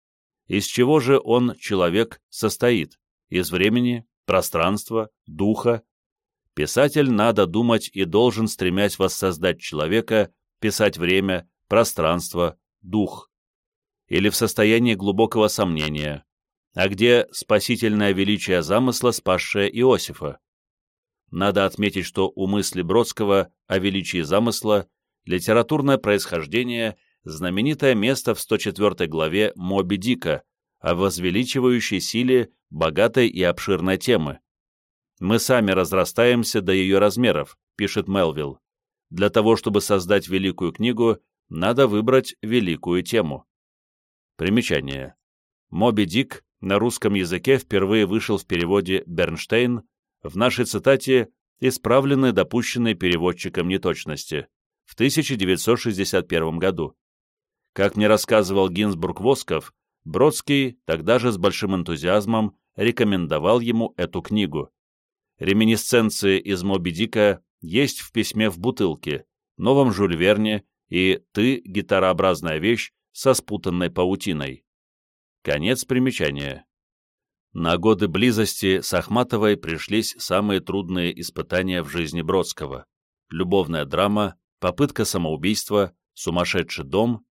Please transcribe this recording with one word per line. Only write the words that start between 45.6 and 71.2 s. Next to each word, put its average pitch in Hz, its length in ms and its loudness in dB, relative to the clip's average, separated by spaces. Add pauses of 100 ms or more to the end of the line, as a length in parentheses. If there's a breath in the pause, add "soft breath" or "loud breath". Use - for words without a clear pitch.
«Моби 104 360 2
Дик» 98 400 -4 (160)
на 98 180 0
русском 113 340 0
языке 92 440 0
впервые 104 480 2
вышел 104 320 0
в - 100 -14
переводе 92 580 0
«Бернштейн» 92 800 -2 (400)
в 80 140 -12
нашей 120 280 0
цитате 131 640 2 (300)
исправлены 131 720 2
допущенные 110 640 0
переводчиком 87 720 -2
неточности, 78 800 -4 (380)
в - 100 -20
тысяча 139 400 0
девятьсот 95 440 0
шестьдесят 95 480 -2
первом 82 320 -2
году. 82 360 -2 (800)
Как 95 220 0
мне 104 120 2
рассказывал 98 640 2
Гинзбург-Восков, 92 1040 -2 (300)
Бродский 135 800 0
тогда 82 340 2
же 123 120 2
с 101 60 -4
большим 95 380 0
энтузиазмом 98 800 0 (180)
рекомендовал 101 840 0
ему 117 380 -2
эту 87 240 -6
книгу. 82 500 -4 (640)
Реминисценции 107 1000 2
из 92 240 -4
«Моби 92 280 -2
Дика» 104 500 0 (200)
есть 113 380 -2
в - 120 -18
«Письме 107 380 -2
в 85 100 -8
бутылке», 87 640 -4 (320)
«Новом 127 360 2
Жюль 90 240 0
Верне» 104 480 2 (240)
и 92 320 2 (100)